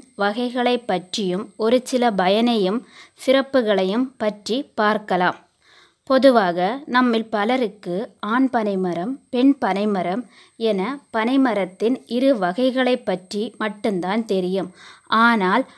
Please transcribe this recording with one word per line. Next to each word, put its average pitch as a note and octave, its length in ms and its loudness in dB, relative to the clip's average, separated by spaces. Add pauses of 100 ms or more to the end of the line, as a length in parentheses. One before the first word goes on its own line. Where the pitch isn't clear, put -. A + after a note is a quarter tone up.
(140)
வகைகளை B3 640 -2
பற்றியும் F#3 680 -4 (100)
ஒரு A#3 280 2
சில A#3+ 280 0
பயனையும் G3+ 680 2 (400)
சிறப்புகளையும் A#3+ 840 2 (100)
பற்றி G#3+ 420 -4 (160)
பார்க்கலாம். G#3+ 680 0 (680)
பொதுவாக A#3 480 4 (280)
நம்மில் A#3+ 380 0
பலருக்கு A3 680 -2 (260)
ஆண் A#3+ 300 0
பனைமரம், G3 640 -2 (160)
பெண் B3+ 280 4
பனைமரம் G3 640 -2 (340)
என G#3+ 240 0 (300)
பனைமரத்தின் A3+ 840 0 (100)
இரு B3+ 320 2
வகைகளை B3 580 0
பற்றி G3+ 460 -6 (160)
மட்டும்தான் G#3 680 -4
தெரியும். F#3+ 440 -2 (480)
ஆனால் A3+ 480 4 (140)